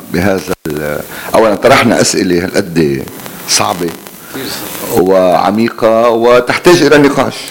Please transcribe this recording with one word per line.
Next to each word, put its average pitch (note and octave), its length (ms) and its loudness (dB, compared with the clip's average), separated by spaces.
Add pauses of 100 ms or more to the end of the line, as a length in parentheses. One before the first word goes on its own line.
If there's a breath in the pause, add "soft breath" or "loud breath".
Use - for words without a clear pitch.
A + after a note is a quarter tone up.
(140)
بهذا F#2 400 -2 (140)
ال-، D2+ 320 -6 (360 loud breath)
اولا G#2+ 200 2
طرحنا A2 460 2
اسئله F2 440 0
هالقد D#2+ 580 -2 (460)
صعبه F#2+ 400 -2 (1040)
وعميقه F#2+ 1160 2
وتحتاج B2 720 4
الى C#3+ 160 4
نقاش C#3 380 2 (140)